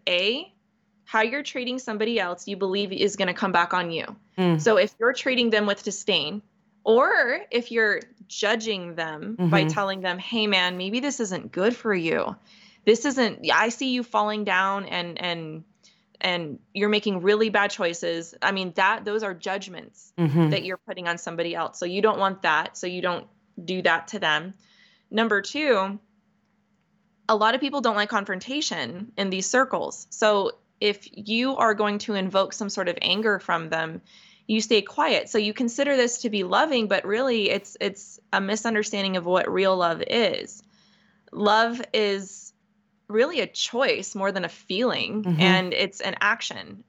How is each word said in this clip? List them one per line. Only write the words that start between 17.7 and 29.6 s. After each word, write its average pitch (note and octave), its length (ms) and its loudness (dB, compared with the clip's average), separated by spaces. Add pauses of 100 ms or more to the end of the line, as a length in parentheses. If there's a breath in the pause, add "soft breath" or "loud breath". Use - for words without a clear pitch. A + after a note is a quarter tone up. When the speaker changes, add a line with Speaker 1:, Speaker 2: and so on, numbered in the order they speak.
Speaker 1:
choices." E3+ 720 -4
I F#3+ 100 2
mean, F#3+ 240 -4
that, G#3 300 2
those G#3+ 180 -2
are G3 100 -4
judgments F#3+ 840 -10
Speaker 2:
Mm-hmm. D#3+ 340 4
Speaker 1:
that F3+ 120 -2
you're F3+ 140 -8
putting F#3 300 -10
on E3+ 100 -2
somebody E3+ 380 -6
else. E3 240 -6
So F3+ 60 -4
you F3+ 160 -2
don't G#3 180 4
want F#3+ 240 0
that. D#3 340 0
So - 100 -8
you F3+ 140 -6
don't F3 260 -4 (360)
do F#3 180 -4
that E3+ 280 2
to G#3 100 -8
them. E3 340 0 (580 soft breath)
Number G#3+ 300 2
two, G#3 580 0 (1300)
a A3 60 6
lot G#3+ 200 4
of B3 60 -4
people C#4+ 200 -2
don't A3+ 140 2
like G#3 140 0
confrontation G3 1080 -4
in G3 140 -2
these F#3+ 200 -4
circles. B3+ 600 -2